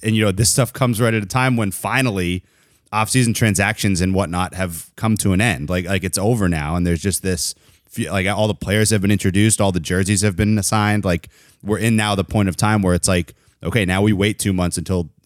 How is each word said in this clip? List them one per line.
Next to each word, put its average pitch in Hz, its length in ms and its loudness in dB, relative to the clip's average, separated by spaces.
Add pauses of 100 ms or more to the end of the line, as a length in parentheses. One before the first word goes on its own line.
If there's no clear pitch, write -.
and, 110 140 0
you 107 80 2
know, 101 80 2
this 107 180 0
stuff 123 220 0
comes 123 260 0
right 113 140 2
at 107 100 0
a - 20 -10
time 127 300 0
when 104 160 0
finally 98 720 -2 (480)
off-season 113 420 2
transactions 101 680 0
and 95 120 2
whatnot 92 400 -2
have 87 440 -8
come 110 200 0
to 98 140 2
an 92 100 2
end. 76 280 -2
Like, 90 180 -2
like, 92 160 -2
it's 90 140 -4
over 101 320 2
now, 78 260 0
and 87 100 0
there's 85 160 0
just 101 220 -4
this 92 320 -4 (320)
fe-, 95 240 -8
like, 95 160 -2
all 104 220 0
the 101 40 0
players 107 360 0
have 107 120 2
been 101 100 2
introduced, 101 500 2
all 98 100 2
the 90 80 -2
jerseys 92 420 0
have 101 140 0
been 107 240 0
assigned. 104 460 0
Like, 87 240 -2 (340)
we're 101 160 -2
in 110 160 2
now 107 200 2
the 95 80 0
point 101 260 0
of 85 60 -2
time 107 260 2
where 90 120 2
it's 87 140 0
like, 90 260 0 (300)
okay, 110 200 0
now 92 180 0
we 107 120 4
wait 101 260 0
two 98 140 0
months 90 240 0
until, 87 320 -2 (160)